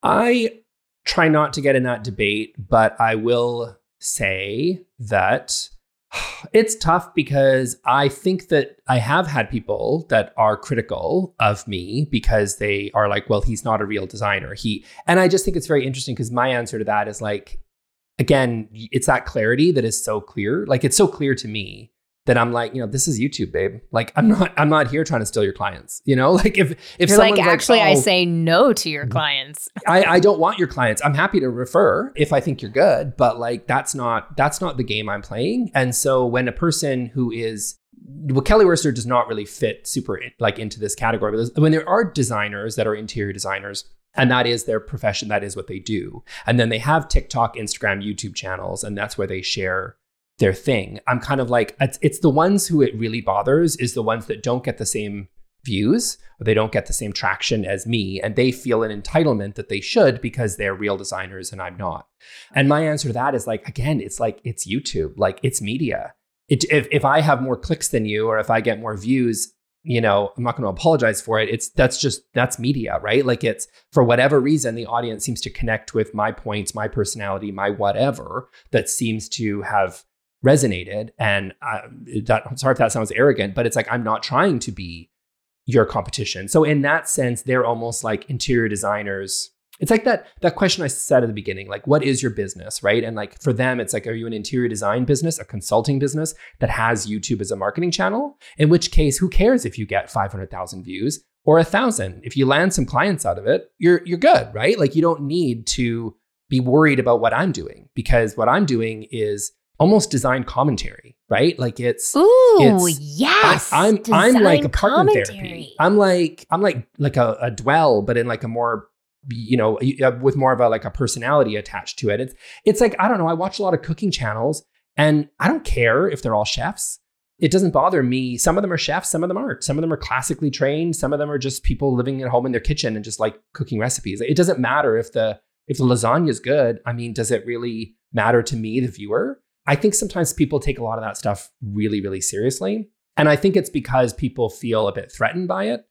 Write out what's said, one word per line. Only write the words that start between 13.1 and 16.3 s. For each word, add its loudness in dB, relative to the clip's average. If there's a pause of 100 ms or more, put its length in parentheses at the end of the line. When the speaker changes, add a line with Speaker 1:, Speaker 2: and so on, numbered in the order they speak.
Speaker 1:
"Well, 2
he's -2
not 0
a -4
real -4
designer." -4
He, -6 (240)
and 4
I 6
just 2
think 0
it's -4
very 2
interesting -6
'cause -6